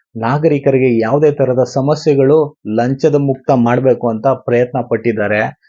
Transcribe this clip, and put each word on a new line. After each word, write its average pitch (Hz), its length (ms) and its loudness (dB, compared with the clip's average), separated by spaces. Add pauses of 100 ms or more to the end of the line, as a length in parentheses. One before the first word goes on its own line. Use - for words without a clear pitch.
(160)
ನಾಗರಿಕರಿಗೆ 135 840 0
ಯಾವುದೇ 143 300 2
ತರದ 131 320 0 (120)
ಸಮಸ್ಯೆಗಳು 147 920 0
ಲಂಚದ 131 480 0
ಮುಕ್ತ 139 360 -2
ಮಾಡ್ಬೇಕು 123 580 2
ಅಂತ 113 180 -4
ಪ್ರಯತ್ನ 123 540 -2
ಪಟ್ಟಿದ್ದಾರೆ. 107 600 -2 (280)